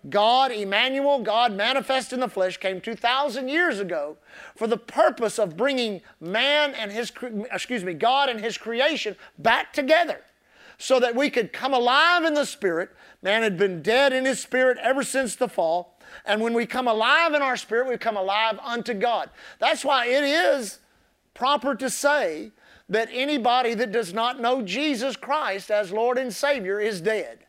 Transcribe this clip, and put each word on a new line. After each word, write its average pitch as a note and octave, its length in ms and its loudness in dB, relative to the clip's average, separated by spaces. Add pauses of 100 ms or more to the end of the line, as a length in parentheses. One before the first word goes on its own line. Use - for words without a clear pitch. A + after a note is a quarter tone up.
God, A#3 400 4
Emmanuel, B3+ 680 0
God A3+ 320 2
manifest B3+ 600 -2
in B3 80 -2
the B3 80 -2
flesh, F#3 260 -2
came F#3+ 240 -6
two A3+ 160 -8
thousand C4 540 0
years D4+ 320 0
ago D#3 340 -6 (400)
for A3 100 -4
the A3+ 120 0
purpose A#3+ 600 0
of F3 200 -2
bringing A#3 420 0 (220)
man C4+ 520 0
and G#3+ 160 -8
his A3 220 -8
cre-, A3 400 -8
excuse G3+ 320 -6
me, F3+ 120 -6
God C4 340 2
and A3+ 100 -4
his G#3+ 180 -6
creation A#3 600 -2 (200)
back A3+ 360 2
together D4+ 480 2 (560)
so C4 240 2
that A#3+ 120 2
we C4+ 160 2
could A3 220 -2
come C4+ 220 -2
alive D4 500 4
in D#4+ 100 2
the C#4+ 120 2
Spirit. F3 460 -4 (300)
Man G#3+ 220 2
had G3+ 140 0
been F#3 240 0
dead B3+ 320 4
in C4 100 0
his C4 160 0
spirit B3+ 420 2
ever C4 220 0
since C4 320 -2
the A#3+ 140 -2
fall. F3 500 -2 (260)
And G#3+ 140 0
when A#3 140 0
we A#3 120 2
come B3+ 220 -2
alive C4+ 460 2
in C#4+ 80 2
our C4 160 0
spirit, B3 320 -2
we A#3+ 80 -2
come A3 180 -4
alive G#3 480 0
unto A#3+ 300 -6
God. G3 360 -2 (300)
That's C#4+ 240 0
why C4+ 220 2
it C4 180 2
is C#4+ 560 0 (540)
proper C#4 420 0
to B3+ 140 -4
say A3 640 0 (360)
that A3 240 0
anybody B3 600 0
that A3 200 -2
does G3+ 200 -2
not A#3+ 280 -2
know B3 200 0
Jesus B3 540 -2
Christ A#3 560 -4
as G#3 220 0
Lord A#3+ 240 0
and B3+ 160 -4
Savior G#3 440 -2
is G#3 220 -2
dead. E3 500 -4